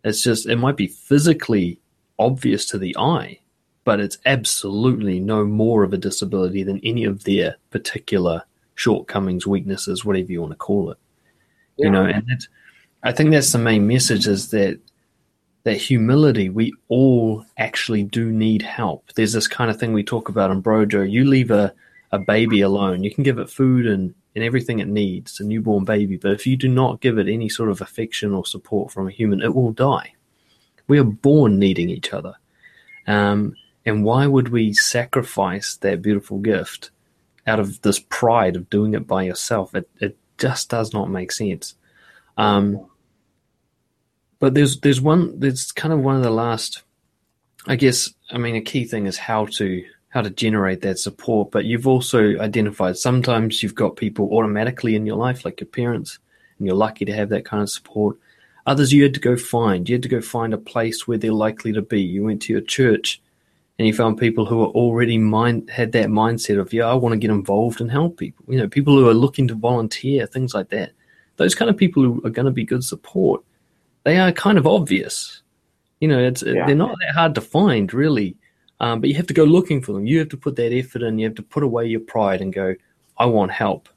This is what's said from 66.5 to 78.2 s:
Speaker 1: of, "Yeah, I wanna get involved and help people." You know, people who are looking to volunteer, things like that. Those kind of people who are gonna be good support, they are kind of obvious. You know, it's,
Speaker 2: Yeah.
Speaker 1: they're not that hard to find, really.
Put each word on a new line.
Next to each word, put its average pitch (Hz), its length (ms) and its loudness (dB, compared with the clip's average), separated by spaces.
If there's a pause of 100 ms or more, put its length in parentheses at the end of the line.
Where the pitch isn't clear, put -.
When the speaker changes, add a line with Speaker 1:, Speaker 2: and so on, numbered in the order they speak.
Speaker 1:
of, 92 120 -6
"Yeah, 113 140 2
I 120 80 2
wanna 120 220 2
get 107 140 0
involved 104 500 0
and 117 100 -4
help 165 280 -2
people." - 300 -12
You 131 100 0
know, 104 100 0
people 143 260 2
who 131 140 8
are 113 60 6
looking 131 340 2
to 117 60 -4
volunteer, 120 720 -2
things 127 260 -6
like 95 180 -6
that. 101 220 -6 (440)
Those 180 180 2
kind 226 160 0
of 196 60 4
people 170 260 2
who 120 220 2
are 113 60 -2
gonna 123 200 0
be 123 140 -2
good 127 200 -2
support, - 580 -2 (640)
they 170 140 4
are 185 140 4
kind 196 240 2
of 147 100 4
obvious. - 760 0 (580)
You 156 80 2
know, 135 100 4
it's, 123 240 2
Speaker 2:
Yeah. 87 240 0
Speaker 1:
they're 139 80 4
not 196 260 0
that 156 140 -4
hard 160 200 2
to 104 60 -2
find, 127 520 2
really. 120 440 0 (440)